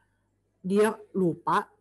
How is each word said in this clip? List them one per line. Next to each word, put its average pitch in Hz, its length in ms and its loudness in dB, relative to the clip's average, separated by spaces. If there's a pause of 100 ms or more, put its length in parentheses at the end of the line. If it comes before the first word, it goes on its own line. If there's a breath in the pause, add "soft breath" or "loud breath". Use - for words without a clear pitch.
(640 loud breath)
dia 208 320 2 (160)
lupa, 180 560 -2 (140)